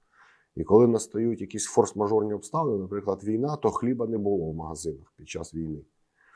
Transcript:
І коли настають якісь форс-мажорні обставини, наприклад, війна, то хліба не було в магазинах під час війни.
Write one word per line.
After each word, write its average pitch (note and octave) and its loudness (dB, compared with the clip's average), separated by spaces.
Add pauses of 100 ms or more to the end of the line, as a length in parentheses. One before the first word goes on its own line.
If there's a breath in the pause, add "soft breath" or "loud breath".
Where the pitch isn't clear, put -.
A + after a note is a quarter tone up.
(560 soft breath)
І D#2+ -4
коли A2 8
настають A2+ 0
якісь G2+ -4
форс-мажорні G#2 2
обставини, C#3 -4
наприклад, G2 -4
війна, A#2+ -2
то A2 0
хліба A#2+ -2
не A2+ -2
було G2 0
в D#2 -6
магазинах D#2+ -10
під D2+ -20
час E2 -10
війни. D#2 -6 (540 soft breath)